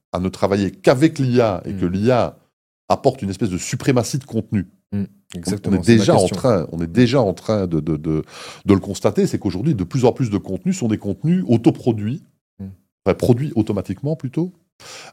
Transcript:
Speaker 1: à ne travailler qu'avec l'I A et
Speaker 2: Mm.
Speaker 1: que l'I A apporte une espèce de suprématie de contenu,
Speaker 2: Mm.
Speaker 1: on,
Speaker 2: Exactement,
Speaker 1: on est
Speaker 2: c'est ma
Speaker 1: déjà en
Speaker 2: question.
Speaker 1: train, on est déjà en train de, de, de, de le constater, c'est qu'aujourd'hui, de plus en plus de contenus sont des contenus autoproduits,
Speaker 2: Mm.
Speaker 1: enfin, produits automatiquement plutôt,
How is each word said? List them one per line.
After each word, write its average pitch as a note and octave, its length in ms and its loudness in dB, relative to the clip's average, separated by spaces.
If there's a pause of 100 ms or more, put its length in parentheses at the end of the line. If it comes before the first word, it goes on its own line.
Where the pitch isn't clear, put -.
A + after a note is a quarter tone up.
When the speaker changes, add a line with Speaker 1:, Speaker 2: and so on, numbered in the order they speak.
(140)
Speaker 1:
à F2+ 60 -2
ne F#2 100 -2
travailler G2 420 0
qu'avec D#3 480 2
l'I B2 220 2
A G2+ 240 0
et E2+ 80 -6
Speaker 2:
Mm. F#2+ 60 -8
Speaker 1:
que F#2+ 60 0
l'I G2 260 0
A A2 260 0 (500)
apporte - 360 0
une G2 60 -4
espèce G2 200 -4
de F2+ 80 -4
suprématie B2+ 600 -2
de - 40 -8
contenu, - 440 -4 (260)
Speaker 2:
Mm. G2+ 100 -4
Speaker 1:
on, - 340 -16
Speaker 2:
Exactement, G2 400 -2
Speaker 1:
on F2 40 -2
est - 20 -6
Speaker 2:
c'est A#2 120 6
ma - 40 8
Speaker 1:
déjà C#3 160 4
en A2+ 40 6
Speaker 2:
question. F#2 180 2
Speaker 1:
train, G#2 340 0
on E2 100 -6
est E2+ 60 -2
déjà A#2+ 340 2
en G2 120 0
train G#2 340 -2
de, E2 140 -2
de, D#2 160 -2
de, D#2 260 -4 (420)
de G2+ 80 6
le G2 60 6
constater, G#2 480 -2
c'est G#2+ 100 -4
qu'aujourd'hui, G#2+ 380 -2
de F#2 80 -4
plus B2 220 0
en A2+ 80 4
plus B2 160 -4
de G2+ 80 -2
contenus G2 420 -4
sont B2 80 -2
des G#2+ 100 0
contenus D#3 500 -2
autoproduits, A2+ 760 0 (360)
Speaker 2:
Mm. G2 80 -12 (380)
Speaker 1:
enfin, F#2 100 2
produits B2 400 2
automatiquement G#2+ 600 -2
plutôt, D#3+ 380 -6 (600)